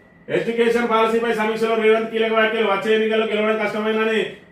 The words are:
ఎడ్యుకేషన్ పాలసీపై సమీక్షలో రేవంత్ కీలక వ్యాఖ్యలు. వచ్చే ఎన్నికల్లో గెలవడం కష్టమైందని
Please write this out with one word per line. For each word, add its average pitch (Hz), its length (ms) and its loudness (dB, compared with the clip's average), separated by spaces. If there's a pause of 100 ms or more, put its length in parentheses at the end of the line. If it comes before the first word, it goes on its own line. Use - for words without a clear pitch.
(280)
ఎడ్యుకేషన్ 233 600 0
పాలసీపై 226 460 2
సమీక్షలో 220 400 -2
రేవంత్ 220 360 2
కీలక 220 220 -2
వ్యాఖ్యలు. 220 380 2
వచ్చే 208 240 0
ఎన్నికల్లో 220 320 0
గెలవడం 214 320 0
కష్టమైందని 214 680 -2 (260)